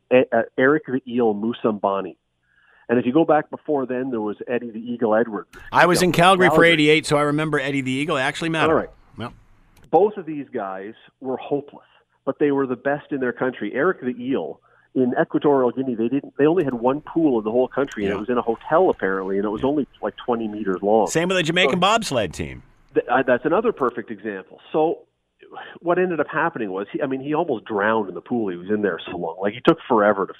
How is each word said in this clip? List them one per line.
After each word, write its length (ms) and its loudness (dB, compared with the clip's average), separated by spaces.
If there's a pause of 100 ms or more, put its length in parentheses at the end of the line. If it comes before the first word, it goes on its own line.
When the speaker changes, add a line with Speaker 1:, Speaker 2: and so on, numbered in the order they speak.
(120)
Speaker 1:
E-, 100 6 (100)
uh, 100 2 (160)
Eric 280 2
the 220 -4
Eel 260 2
Musambani. 840 -4 (720)
And 100 2
if 80 -2
you 60 -2
go 120 4
back 260 2
before 360 -4
then, 240 -4
there 100 -4
was 160 -4 (100)
Eddie 240 -4
the 80 -12
Eagle 360 0
Edwards. 340 0 (240)
Speaker 2:
I 140 6
was 160 2
in 100 2
Calgary 360 6
for 80 4
Speaker 1:
Calgary. 140 8
Speaker 2:
eighty-eight, 360 4
so 100 2
I 60 4
remember 360 0
Eddie 220 -2
the 100 -4
Eagle. 260 -2
I 60 0
actually 280 -4
met 140 0
Speaker 1:
All 60 4
Speaker 2:
him. 60 4
Speaker 1:
right. 140 -2 (280)
Speaker 2:
Yep. 140 -10 (580)
Speaker 1:
Both 280 4
of 80 -12
these 260 -10
guys 420 -8 (260)
were 180 -6
hopeless, 480 -8 (380)
but 140 -4
they 140 2
were 140 0
the 100 -4
best 360 -4
in 80 -4
their 120 -2
country. 420 -4
Eric 280 0
the 200 -4
Eel 380 -4 (340)
in 260 2
Equatorial 500 2
Guinea, 240 -4
they 140 -2
didn't. 280 -4
They 100 4
only 180 2
had 100 -4
one 260 0
pool 380 2
in 60 -4
the 60 -2
whole 180 2
country, 360 -4
and 60 0
Speaker 2:
Yeah. 60 -2
Speaker 1:
it 40 -6
was 80 -8
in 80 0
a 60 -2
hotel 480 0
apparently, 480 -2
and 80 -2
it 40 -2
was 120 -6
Speaker 2:
Yeah. 60 2
Speaker 1:
only, 200 -2 (140)
like, 140 -6
twenty 320 -4
meters 340 -4
long. 240 4
Speaker 2:
Same 220 0
with 100 0
the 40 2
Jamaican 340 2
Speaker 1:
So 40 0
Speaker 2:
bobsled 540 2
team. 280 -10 (320)
Speaker 1:
th-, 140 0
uh, 140 2
that's 240 2
another 260 0
perfect 380 -4
example. 500 -12 (100)
So 280 0 (840)
what 180 0
ended 220 0
up 80 -2
happening 420 -4
was, 220 -4
he, 100 -4
I 40 -2
mean, 140 -4
he 140 -6
almost 300 -2
drowned 440 0
in 60 -12
the 60 -10
pool. 280 -4
He 80 -6
was 140 -8
in 120 0
there 160 0 (120)
so 60 -8
long. 240 -6
Like, 140 -2
he 60 -14
took 180 4 (100)
forever 380 4
to 140 -14